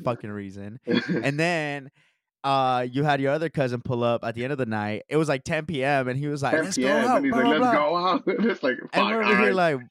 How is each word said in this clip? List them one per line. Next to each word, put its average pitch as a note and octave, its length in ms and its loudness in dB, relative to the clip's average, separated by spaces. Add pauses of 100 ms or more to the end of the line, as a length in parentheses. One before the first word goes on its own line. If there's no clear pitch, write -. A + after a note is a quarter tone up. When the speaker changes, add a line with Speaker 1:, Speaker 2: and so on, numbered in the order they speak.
Speaker 1:
fucking A#2 280 -4
reason. G2+ 520 -12
Speaker 2:
<laughs> - 40 -10
Speaker 1:
And C#3 520 -2
then, D3+ 520 -2 (520)
uh, C3 480 2
you C3+ 120 0
had C#3+ 180 2
your C3+ 120 2
other D#3+ 160 -2
cousin B2 340 -2
pull A#2+ 200 -2
up A#2 200 2
at A2+ 100 -4
the A#2 100 -6
end C3 80 -4
of D3 60 -4
the C3 80 -2
night. G#2+ 440 -4
It C#3+ 80 0
was, D#3 120 2
like, C3+ 140 -2
ten D#3+ 240 -4
P C#3 160 -2
M, C3+ 240 2
and B2+ 100 -2
he C#3+ 100 -4
was D3 140 -4
like, B2+ 120 0
"Let's - 240 0
go - 100 0
Speaker 2:
Ten - 80 2
P - 80 2
M, - 40 2
Speaker 1:
out, - 100 4
Speaker 2:
and - 80 0
he's - 100 0
Speaker 1:
blah, B2+ 120 2
Speaker 2:
like, D3+ 120 4
Speaker 1:
blah, B3 80 4
Speaker 2:
"Let's A#3 100 4
Speaker 1:
blah." D3 120 2
Speaker 2:
go E3 80 0
out." F3 300 0
<laughs> F#3+ 120 0
And G#3 100 2
it's - 140 -4
like, B2+ 140 0 (160)
Speaker 1:
And F#3 120 4
we're A3 180 0
Speaker 2:
"Fuck, G#3 80 2
Speaker 1:
over G3+ 120 4
here G3+ 100 4
Speaker 2:
all F#3 60 2
right." D#3+ 180 4
Speaker 1:
like, B2 140 -8